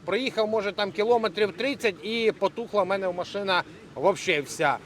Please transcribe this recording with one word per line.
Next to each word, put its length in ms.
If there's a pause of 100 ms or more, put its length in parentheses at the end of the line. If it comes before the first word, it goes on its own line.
Проїхав, 440
може, 240
там 200
кілометрів 640
тридцять, 480
і 340
потухла 440
в 40
мене 240
машина 520 (320)
вообще 460
вся. 460